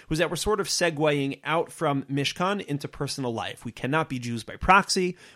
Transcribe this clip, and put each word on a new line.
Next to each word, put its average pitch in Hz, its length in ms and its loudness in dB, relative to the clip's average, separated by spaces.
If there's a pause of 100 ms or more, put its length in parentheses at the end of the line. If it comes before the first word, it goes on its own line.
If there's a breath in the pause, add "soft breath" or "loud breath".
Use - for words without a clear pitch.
was 156 120 0
that 160 100 2
we're 170 60 -4
sort 202 240 0
of 180 80 -4
segueing 147 760 0
out 165 280 -2
from 139 320 0
Mishkan 143 600 0
into 143 240 -4
personal 131 460 -4
life. 101 320 -6
We 117 60 -6
cannot 151 360 -2
be 127 120 -6
Jews 117 240 -4
by - 140 -12
proxy. 185 600 4 (180 loud breath)